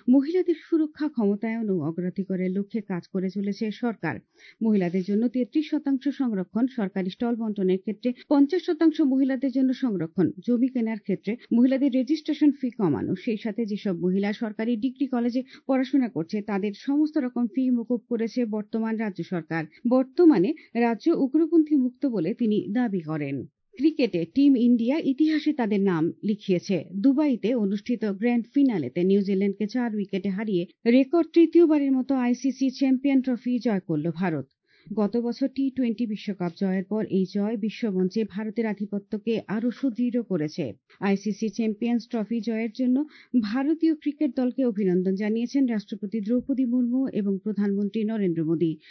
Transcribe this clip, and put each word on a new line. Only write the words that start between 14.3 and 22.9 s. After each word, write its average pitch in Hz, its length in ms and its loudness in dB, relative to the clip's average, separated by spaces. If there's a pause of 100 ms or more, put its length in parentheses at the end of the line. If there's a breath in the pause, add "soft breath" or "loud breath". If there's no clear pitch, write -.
সরকারি 220 420 -4
ডিগ্রি 254 320 -4
কলেজে 240 360 -2 (240 loud breath)
পড়াশোনা 262 420 2
করছে 180 320 -4
তাদের 202 340 -4
সমস্ত 302 420 0
রকম 247 300 -2
ফি 254 220 0
মকুব 240 400 0
করেছে 226 360 -2
বর্তমান 214 520 -4
রাজ্য 202 260 -4
সরকার। 160 420 -4 (240 soft breath)
বর্তমানে 262 640 4 (220 loud breath)
রাজ্য 233 360 0
উগ্রপন্থী 302 640 2
মুক্ত 254 300 0
বলে 214 280 0
তিনি 214 380 0
দাবি 208 280 0